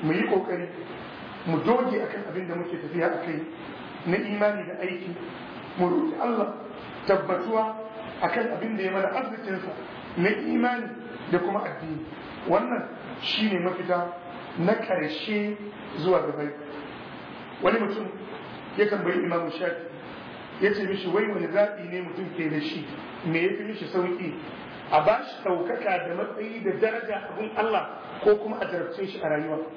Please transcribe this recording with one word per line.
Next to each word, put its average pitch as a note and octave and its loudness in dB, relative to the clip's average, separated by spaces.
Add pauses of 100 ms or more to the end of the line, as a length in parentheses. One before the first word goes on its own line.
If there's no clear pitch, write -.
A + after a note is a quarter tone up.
Mu D#3 4
yi G3 4
ƙoƙari, F3+ 2 (800)
mu E3 4
doge B3 4
akan - -4
abin F3 -4
da E3+ -4
muke F3 -4
tafiya E3 0
a - -2
kai D#3 -2 (640)
na F3 4
imani G#3 2
da - -6
aiki, F3+ -4 (640)
mu F3+ 6
roƙi - 2
Allah A3 2 (540)
tabbatuwa G3 2 (460)
akan A3+ 2 (100)
abin A3 -2
da F#3+ 0
ya F#3 2
mana F#3+ 2
arzikinsa G#3+ -4 (460)
na F3+ 4
imani A#3+ 2 (440)
da F3 6
kuma G3 0
addini. D#3 -6 (420)
Wannan A3+ 2 (340)
shi G#3+ 2
ne F3+ 2
mafita F3 0 (460)
na F#3 6
ƙarshe G#3 0 (400)
zuwa F3 6
ga D3+ 0
bai. D3 -2 (1120)
Wani G#3+ 6
mutum - 0 (680)
ya G#3 8
tambayi F3+ 2
Imam E3+ 2
Shafi, - -2 (760)
ya G3+ 6
ce G3+ 0
mishi, F#3+ -2
"Wai G3+ 4
wani F3+ 0
zaɓi G3 4
ne F3+ -4
mutum F3 -6
ke D#3+ 0
da D3+ 2
shi, D3+ -4 (400)
me E3 4
ya F#3 6
fi G#3+ -4
mishi G#3 -4
sauƙi, F3+ 0 (580)
a D3+ 8
ba G#3+ 6
shi - -10
ɗaukaka F3 2
da E3+ -2
matsayi G#3+ -4
da F#3+ 4
daraja A3 2 (140)
a - -8
gun A3 -4
Allah G#3 4 (340)
ko G#3 10
kuma G#3+ -2
a F#3+ 0
jarabce F3 -2
shi - -6
a E3+ 0
rayuwa?" D#3 2 (200)